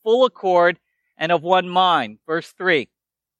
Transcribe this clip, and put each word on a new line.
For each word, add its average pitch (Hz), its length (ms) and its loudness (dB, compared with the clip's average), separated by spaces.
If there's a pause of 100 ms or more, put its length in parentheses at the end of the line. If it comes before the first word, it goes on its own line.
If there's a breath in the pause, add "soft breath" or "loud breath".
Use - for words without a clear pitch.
full 233 220 2
accord 180 540 0 (400)
and 160 120 -4
of 170 120 0
one 180 260 0
mind." 170 580 -2
Verse 160 240 -8
three. 170 380 -4 (520)